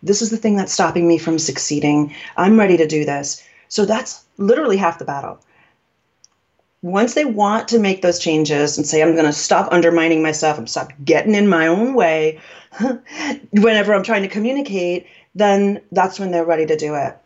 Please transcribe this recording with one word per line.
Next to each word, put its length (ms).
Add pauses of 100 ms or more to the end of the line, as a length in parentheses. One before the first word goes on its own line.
this 180
is 100
the 60
thing 200
that's 160
stopping 340
me 120
from 200
succeeding, 760 (220)
I'm 220
ready 180
to 100
do 180
this." 380 (260)
So 160
that's 400 (140)
literally 380
half 220
the 60
battle. 340 (1400)
Once 320
they 100
want 440
to 100
make 240
those 160
changes 580
and 100
say, 160
"I'm 140
gonna 160
stop 400
undermining 480
myself 380
and 100
stop 240 (120)
getting 320
in 120
my 200
own 260
way," 460 (380)
<laughs> 760
whenever 420
I'm 80
trying 200
to 60
communicate, 800 (280)
then 460 (120)
that's 260
when 140
they're 120
ready 220
to 100
do 200
it. 300